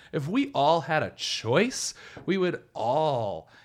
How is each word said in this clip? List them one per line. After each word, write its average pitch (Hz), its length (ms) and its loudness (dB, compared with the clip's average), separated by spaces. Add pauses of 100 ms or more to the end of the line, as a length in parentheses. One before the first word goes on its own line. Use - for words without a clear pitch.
(120)
If 143 140 -2
we 254 280 0
all 147 260 4
had 156 220 0
a 95 80 -4
choice, - 800 -2 (320)
we 190 140 0
would 180 240 -2 (100)
all 117 760 0 (160)